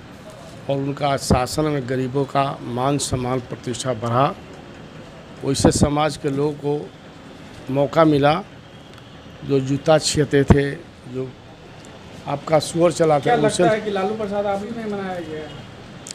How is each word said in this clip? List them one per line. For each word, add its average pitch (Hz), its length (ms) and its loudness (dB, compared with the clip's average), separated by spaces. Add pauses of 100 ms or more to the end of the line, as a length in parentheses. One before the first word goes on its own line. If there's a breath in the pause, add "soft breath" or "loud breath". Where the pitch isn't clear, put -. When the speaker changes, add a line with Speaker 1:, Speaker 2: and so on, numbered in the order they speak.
(680)
Speaker 1:
और 139 80 0
उनका 139 400 0
शासन 135 460 2
में 143 260 0
गरीबों 131 360 0
का 139 360 0
मान 131 360 0
सम्मान, 127 420 -2
प्रतिष्ठा 123 540 -6
बढ़ा। 120 420 2 (1080)
वैसे 139 260 4
समाज 147 460 2
के 151 120 -2
लोगों 143 240 0
को 147 360 -4 (800)
मौका 143 340 4
मिला, 147 400 6 (1000)
जो 139 140 2
जूता 139 380 4
छीते 143 460 4
थे, 139 280 6 (420)
जो 127 160 -6 (1000)
आपका 147 320 2
सुअर 170 320 2
चलाते 151 320 4
Speaker 2:
क्या 240 140 4
Speaker 1:
थे, 220 40 2
Speaker 2:
लगता 220 220 4
Speaker 1:
उनसे 220 120 6
Speaker 2:
है 208 60 -2
कि 202 100 -4
लालू 196 240 -2
प्रसाद 202 300 -2
आप 202 180 -2
ही 214 60 -8
में 233 160 -8
मनाया 190 340 -6
गया 156 220 -8
है? 151 80 -12 (640)